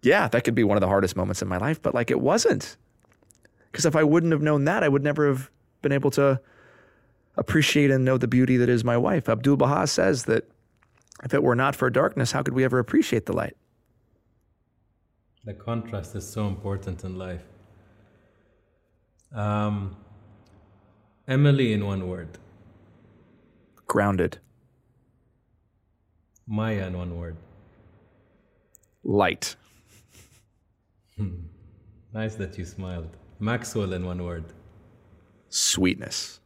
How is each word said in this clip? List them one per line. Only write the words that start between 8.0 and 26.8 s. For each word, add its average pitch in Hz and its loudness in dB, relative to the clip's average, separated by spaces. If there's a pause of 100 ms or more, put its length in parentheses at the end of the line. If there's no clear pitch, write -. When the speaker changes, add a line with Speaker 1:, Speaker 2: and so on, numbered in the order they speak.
Speaker 1:
know 131 4
the 123 0
beauty 127 4
that 120 4
is 120 2
my 120 2
wife. - 0
Abdul 123 2
Baha 139 4
says 165 2
that - 0 (760)
if 131 -6
it 143 2
were 123 4
not 135 2
for 127 0
darkness, 127 0
how 135 -2
could 139 -4
we 131 2
ever 127 2
appreciate 123 0
the 98 -4
light? - -4 (1900)
Speaker 2:
The 107 -12
contrast 110 -8
is 95 -8
so 107 -4
important 98 -6
in 92 -8
life. 92 -10 (1900)
Um, 104 -2 (1300)
Emily 135 4
in 101 0
one 95 -4
word. 87 -10 (1500)
Speaker 1:
Grounded. 98 0 (2000)
Speaker 2:
Maya 107 -2